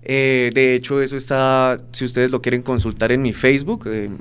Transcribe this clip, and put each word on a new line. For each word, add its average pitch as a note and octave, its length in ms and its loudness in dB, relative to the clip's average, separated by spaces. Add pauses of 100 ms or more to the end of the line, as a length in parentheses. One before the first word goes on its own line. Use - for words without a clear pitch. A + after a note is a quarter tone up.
Eh, C3 520 2
de C3 220 4
hecho, C#3 260 -2
eso C3+ 160 -4
está, C3 580 2 (160)
si - 140 -6
ustedes B2 260 0
lo B2 100 -2
quieren B2 200 0
consultar A2+ 500 -2
en C3 100 2
mi B2 120 -2
Facebook, C#3 540 0
eh, G#2+ 220 -6 (120)